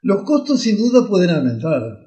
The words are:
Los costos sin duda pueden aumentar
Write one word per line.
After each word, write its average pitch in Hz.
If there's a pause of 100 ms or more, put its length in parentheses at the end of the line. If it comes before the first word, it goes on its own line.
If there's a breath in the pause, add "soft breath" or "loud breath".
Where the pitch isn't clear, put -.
Los -
costos 294
sin 220
duda 240
pueden 180
aumentar 131 (240)